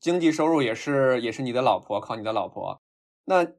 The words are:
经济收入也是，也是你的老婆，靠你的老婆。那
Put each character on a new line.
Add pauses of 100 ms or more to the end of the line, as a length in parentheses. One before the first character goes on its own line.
经
济
收
入
也
是，
也
是
你
的
老
婆，
靠
你
的
老
婆。 (440)
那 (120)